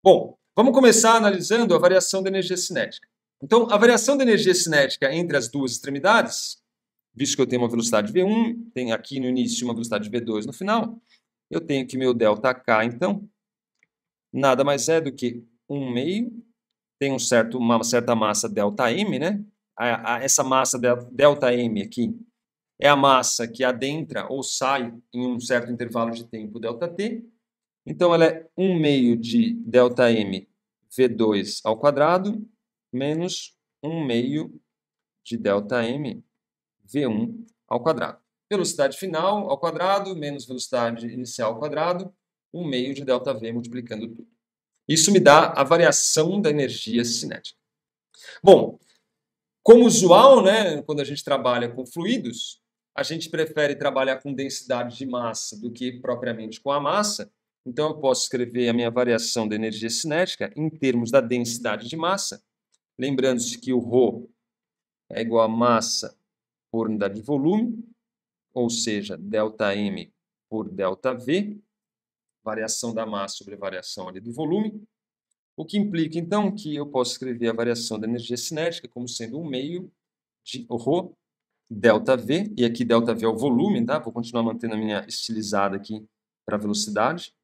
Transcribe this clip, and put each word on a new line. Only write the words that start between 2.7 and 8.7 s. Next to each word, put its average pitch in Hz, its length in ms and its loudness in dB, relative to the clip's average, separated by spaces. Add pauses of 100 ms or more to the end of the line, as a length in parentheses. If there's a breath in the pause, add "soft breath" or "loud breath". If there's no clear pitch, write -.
Então, 220 300 4
a 208 60 2
variação 240 400 4
da 269 80 2
energia 185 300 4
cinética 143 600 0
entre 170 220 -2
as 123 100 0
duas 131 260 -4
extremidades, 180 880 -2 (540)
visto 131 220 -2
que 135 60 2
eu 123 40 4
tenho 123 140 -2
uma 117 80 0
velocidade 113 420 0
V 185 140 2
um, 226 460 -2